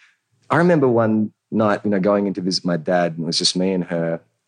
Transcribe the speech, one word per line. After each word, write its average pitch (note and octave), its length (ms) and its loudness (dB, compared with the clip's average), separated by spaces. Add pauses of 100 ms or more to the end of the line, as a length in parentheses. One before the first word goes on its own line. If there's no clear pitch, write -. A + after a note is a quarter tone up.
(500)
I C3+ 80 0
remember E3 300 4
one A2 440 2 (200)
night, G#2 320 0
you G#2+ 80 -2
know, G2+ 80 2
going G2+ 280 2
in F#2+ 80 -4
to G2 60 -8
visit F2+ 240 -4
my F2 120 -2
dad, F2 360 0
and E2 100 -8
it - 40 -6
was E2+ 100 -2
just - 180 -2
me F#2 160 0
and F#2 140 -2
her. E2 340 -4 (280)